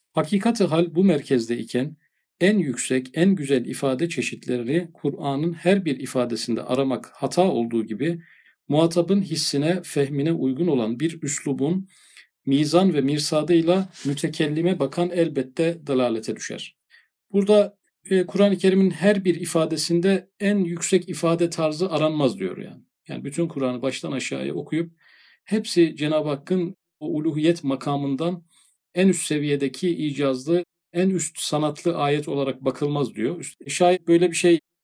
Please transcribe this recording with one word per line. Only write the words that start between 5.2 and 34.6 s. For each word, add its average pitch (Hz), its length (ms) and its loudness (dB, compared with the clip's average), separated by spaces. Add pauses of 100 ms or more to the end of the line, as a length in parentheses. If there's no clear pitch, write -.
her 185 320 2
bir 135 140 -2
ifadesinde 120 640 -4
aramak 131 500 -2
hata 170 380 0
olduğu 117 340 -2
gibi 147 360 -4 (460)
muhatabın 170 540 2
hissine, 151 640 0
fehmine 143 500 0
uygun 135 340 0
olan 117 320 0
bir 165 220 -4
üslubun 143 680 -2 (580)
mizan 151 480 4
ve 147 80 0
mirsadıyla 160 880 2 (160)
mütekellime 160 720 -2
bakan 175 300 -2
elbette 165 800 -2
dalalete 120 480 -2
düşer. - 420 -12 (540)
Burada, 202 460 4 (320)
e, 185 160 2
Kur'an-ı 196 320 2
Kerim'in 190 340 4
her 202 340 2
bir 170 100 2
ifadesinde 170 920 0 (100)
en 202 180 0
yüksek 180 520 0
ifade 170 400 0
tarzı 160 400 -2
aranmaz 151 500 0
diyor 92 180 -6
yani. - 260 -14 (240)
Yani 127 160 -10
bütün 151 240 -4
Kur'an'ı 127 340 -4
baştan 135 300 -6
aşağıya 135 420 -6
okuyup 160 380 -4 (520)
hepsi 175 520 2
Cenab-ı 151 340 0
Hakk'ın 175 460 -2 (240)
o 151 80 -10
uluhiyet 156 560 0
makamından 139 800 -2 (520)
en 185 120 4
üst 175 180 2
seviyedeki 147 640 -2
icazlı, 143 760 -2 (300)
en 180 160 2
üst - 300 -4
sanatlı 151 580 -2
ayet 147 300 0
olarak 139 380 -4
bakılmaz 143 500 -2
diyor. 139 240 -4
Üst-, - 300 -14
şayet 180 380 2
böyle 170 240 4
bir 165 40 -6
şey, 170 240 4 (240)